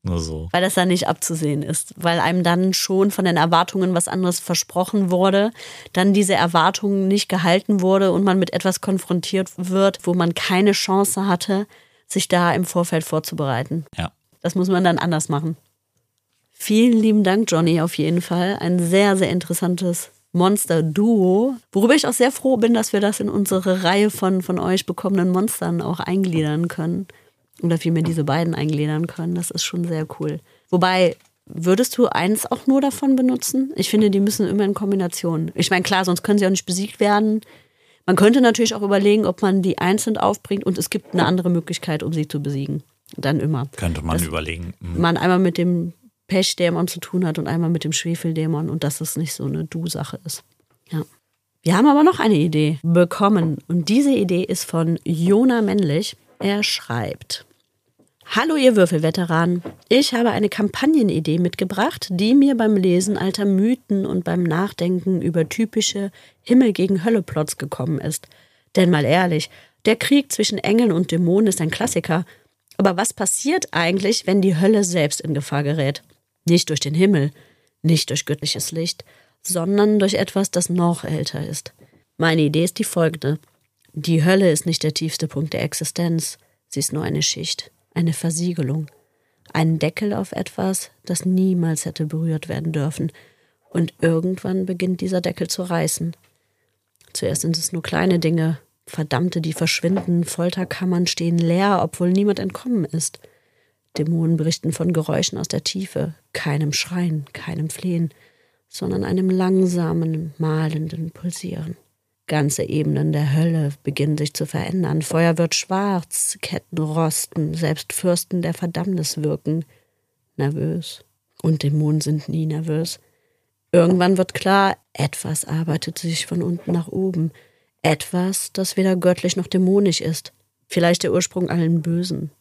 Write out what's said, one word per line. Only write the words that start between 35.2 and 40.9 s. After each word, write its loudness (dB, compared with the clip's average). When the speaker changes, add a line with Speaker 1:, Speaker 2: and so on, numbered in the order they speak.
Speaker 2:
Ich -4
meine, 2
klar, 0
sonst 0
können 4
sie 2
auch 2
nicht -2
besiegt -6
werden. 2
Man 4
könnte 6
natürlich 4
auch -6
überlegen, 4
ob -2
man 4
die 0
einzeln 0
aufbringt -2
und -2
es -4